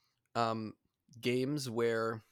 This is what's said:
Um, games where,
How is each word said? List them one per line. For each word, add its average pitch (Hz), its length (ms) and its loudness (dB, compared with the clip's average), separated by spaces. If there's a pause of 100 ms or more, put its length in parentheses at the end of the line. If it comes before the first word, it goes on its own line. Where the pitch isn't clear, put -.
(340)
Um, 113 400 0 (460)
games 131 500 0
where, 113 640 0